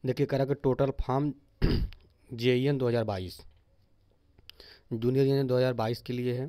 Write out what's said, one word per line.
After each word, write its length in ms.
देखिए, 220
कह 100
रहा 100
कि 80
टोटल 440
फॉर्म 340
<clears throat> 680
जेईएन 460
दो 100
हज़ार 160
बाईस, 340
जूनियर 320
इंजीनियर 200
दो 120
हज़ार 180
बाईस 280
के 100
लिए 220
है। 140